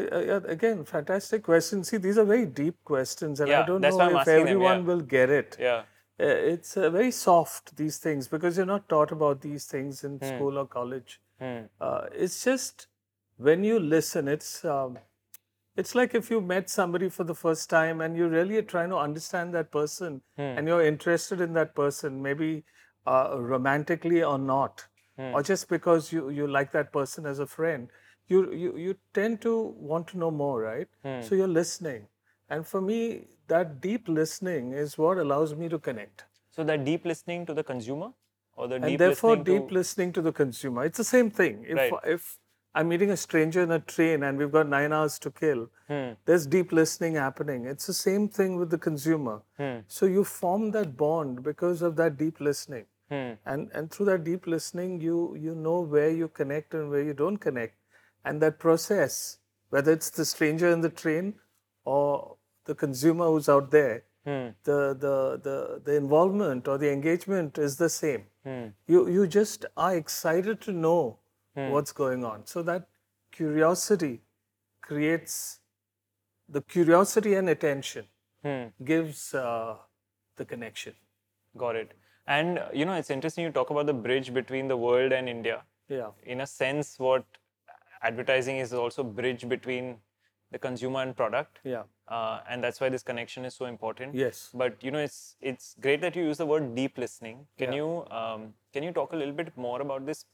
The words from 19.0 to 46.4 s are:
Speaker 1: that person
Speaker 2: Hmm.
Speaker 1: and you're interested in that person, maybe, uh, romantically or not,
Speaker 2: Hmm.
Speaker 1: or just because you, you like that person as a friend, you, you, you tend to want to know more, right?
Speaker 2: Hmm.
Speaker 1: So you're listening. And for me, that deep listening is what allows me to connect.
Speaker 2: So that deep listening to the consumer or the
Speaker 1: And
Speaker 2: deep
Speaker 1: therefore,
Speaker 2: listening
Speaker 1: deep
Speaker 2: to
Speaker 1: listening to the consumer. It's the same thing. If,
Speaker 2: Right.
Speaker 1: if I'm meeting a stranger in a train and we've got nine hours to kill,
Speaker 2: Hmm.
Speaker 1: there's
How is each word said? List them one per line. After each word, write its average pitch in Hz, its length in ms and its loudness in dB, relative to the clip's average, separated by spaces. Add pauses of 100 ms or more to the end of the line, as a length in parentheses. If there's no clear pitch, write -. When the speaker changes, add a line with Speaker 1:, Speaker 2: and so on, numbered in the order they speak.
Speaker 1:
that 160 160 -4
person 151 500 -4 (140)
Speaker 2:
Hmm. 143 60 -8
Speaker 1:
and 143 260 -2
you're 170 160 6
interested 165 580 2
in 165 120 -2
that 156 200 0
person, 143 480 -2
maybe, 156 420 -4 (440)
uh, 131 320 2
romantically 143 840 0
or 143 160 2
not, 135 480 -2 (300)
Speaker 2:
Hmm. 131 180 -8
Speaker 1:
or 143 80 2
just 185 280 -2
because 165 420 2
you, 156 180 -4
you 147 180 -4
like 139 260 0
that 147 180 0
person 143 340 -4
as 143 140 -6
a 143 80 -4
friend, 156 420 -4 (380)
you, 185 240 4
you, 170 260 -6
you 180 180 -6 (180)
tend 214 280 0
to 226 160 0 (200)
want 160 320 -4
to 185 80 -10
know 165 140 -2
more, 143 300 -2
right? 110 260 -6 (140)
Speaker 2:
Hmm. 131 200 -8
Speaker 1:
So 117 120 -4
you're 190 140 4
listening. 160 600 -2 (420)
And 160 180 -6
for 196 140 -4
me, 226 480 -4 (180)
that 160 340 0
deep 214 260 -4
listening 156 640 -2
is 147 260 -6
what 175 180 2
allows 147 380 0
me 165 140 -6
to 160 100 -4
connect. 110 460 -10 (260)
Speaker 2:
So 160 140 -6
that 151 200 0
deep 165 200 0
listening 175 420 -6
to 165 80 -6
the 156 80 -2
consumer 139 480 -8 (440)
or 123 120 -6
the 123 80 -4
Speaker 1:
And 131 100 -2
Speaker 2:
deep 151 140 2
Speaker 1:
therefore, 208 380 6
Speaker 2:
listening 185 240 2
Speaker 1:
deep - 80 -8
Speaker 2:
to 196 40 -6
Speaker 1:
listening 180 400 -2
to 185 80 -2
the 160 100 0
consumer. 131 540 -2
It's 170 140 -4
the 233 40 0
same 240 280 4
thing. 196 360 0
If, - 100 -4
Speaker 2:
Right. 131 160 4 (120)
Speaker 1:
if - 320 -4 (380)
I'm 156 140 2
meeting 175 200 2
a 185 80 0
stranger 165 460 2
in 165 80 0
a 165 80 2
train 160 420 2
and 139 160 -2
we've 147 140 -2
got 156 160 6
nine 143 260 2
hours 151 260 0
to 143 120 -8
kill, 131 400 -2 (160)
Speaker 2:
Hmm. 135 240 -6 (140)
Speaker 1:
there's 160 200 6